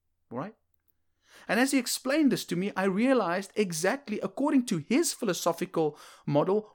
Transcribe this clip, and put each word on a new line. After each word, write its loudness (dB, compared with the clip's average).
right? -10
And 0
as 2
he 2
explained 2
this -2
to -4
me, -2
I -2
realized 0
exactly, -2
according 0
to -2
his 2
philosophical -2
model, 0